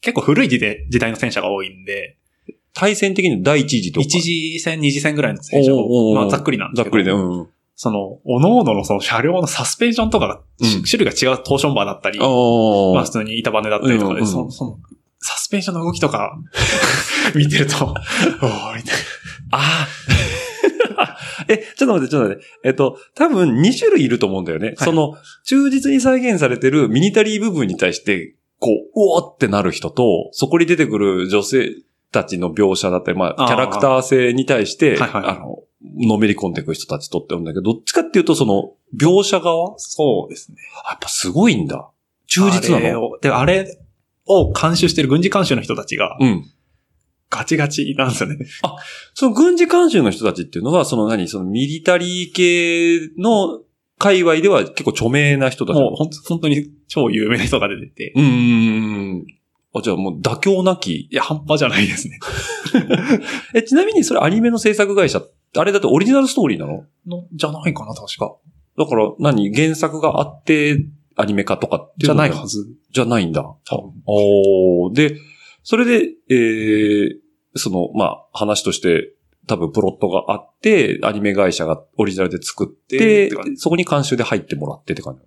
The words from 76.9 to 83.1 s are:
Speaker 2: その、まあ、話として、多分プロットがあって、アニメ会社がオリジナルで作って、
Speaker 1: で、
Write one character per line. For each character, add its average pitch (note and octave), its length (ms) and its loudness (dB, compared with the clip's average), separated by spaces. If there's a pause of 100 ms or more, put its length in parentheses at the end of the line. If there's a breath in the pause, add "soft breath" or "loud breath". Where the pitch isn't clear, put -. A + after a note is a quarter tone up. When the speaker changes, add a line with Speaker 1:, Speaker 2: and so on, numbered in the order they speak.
Speaker 2:
そ - 140 -6
の、 F2+ 260 -2
ま G#2+ 100 2
あ、 - 280 -4
話 G#2 300 -2
と F#2+ 100 -2
し - 80 -6
て、 E2 320 0 (340)
多 G#2+ 120 -2
分 E2 140 -4
プ G#2+ 100 0
ロ F#2+ 80 0
ッ - 100 -12
ト G2+ 80 -2
が F#2+ 240 -2
あ G#2 60 -2
っ - 240 -20
て、 G#3 400 2
ア G#2+ 100 0
ニ G#2 80 -6
メ G2+ 140 0
会 F#2+ 180 2
社 E2+ 140 -4
が D#2+ 180 -4 (140)
オ G#2+ 80 2
リ G2 60 -4
ジ F#2 60 -8
ナ F#2+ 60 0
ル F2 60 -2
で F2 120 -8
作 - 220 -6
っ - 20 -8
て、 - 300 -10
Speaker 1:
で、 G#3+ 300 4